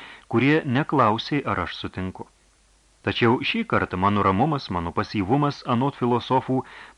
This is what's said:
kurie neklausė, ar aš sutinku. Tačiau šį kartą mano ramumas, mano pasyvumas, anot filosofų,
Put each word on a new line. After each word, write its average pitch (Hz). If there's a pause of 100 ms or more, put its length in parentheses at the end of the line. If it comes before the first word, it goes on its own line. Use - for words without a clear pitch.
(280)
kurie 139
neklausė, 131
ar 92
aš -
sutinku. 92 (800)
Tačiau 117
šį 226
kartą 95
mano 101
ramumas, 123
mano 85
pasyvumas, 113 (100)
anot 131
filosofų, 123 (340)